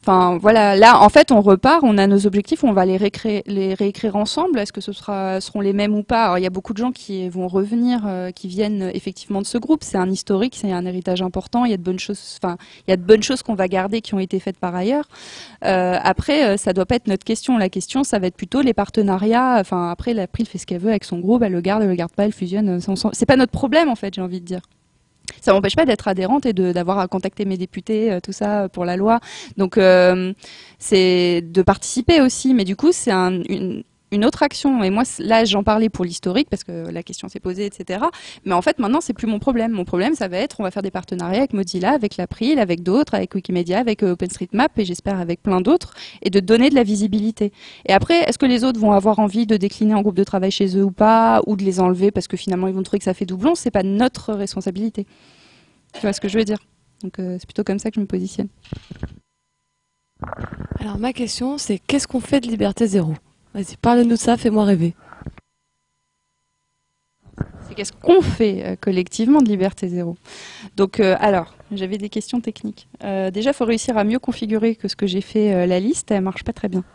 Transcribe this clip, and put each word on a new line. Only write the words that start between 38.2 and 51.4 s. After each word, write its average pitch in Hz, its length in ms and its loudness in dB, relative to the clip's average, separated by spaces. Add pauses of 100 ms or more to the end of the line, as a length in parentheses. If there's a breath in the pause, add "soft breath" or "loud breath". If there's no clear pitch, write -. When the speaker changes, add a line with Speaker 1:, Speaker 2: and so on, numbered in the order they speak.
Speaker 1:
Mais 190 80 -2
en 175 80 2
fait, - 180 0
maintenant, 247 220 0
c'est 240 120 -8
plus 220 140 -6
mon 214 120 -2
problème. 233 320 -2
Mon 185 140 -4
problème, 208 300 -2
ça 202 120 -6
va 180 100 -4
être, 254 220 -6
on 214 40 -4
va 185 80 -4
faire 202 120 -6
des 190 80 -6
partenariats 180 480 -4
avec 269 140 0
Mozilla, 190 380 -2
avec 226 260 -2
l'April, 240 420 -2
avec 175 240 0
d'autres, 220 300 0
avec 190 220 -4
Wikimedia, 180 440 -2
avec, 226 240 -2
euh, 180 100 2
OpenStreetMap, 185 680 -2
et 202 60 0
j'espère 185 340 -6
avec 170 220 -4
plein 185 200 0
d'autres, 285 320 0 (280 loud breath)
et - 80 -2
de 190 100 4
donner 226 300 4
de 277 60 2
la 240 80 6
visibilité. 208 680 0 (340 loud breath)
Et 190 80 2
après, 339 340 4
est-ce 233 100 -2
que 285 80 2
les 247 180 4
autres 247 160 0
vont 208 120 4
avoir 202 280 4
envie 214 260 2
de 214 120 2
décliner 208 360 0
en 202 80 2
groupe 202 140 0
de 190 80 2
travail 196 280 0
chez 190 260 0
eux 196 60 4
ou 196 80 2
pas, 220 540 4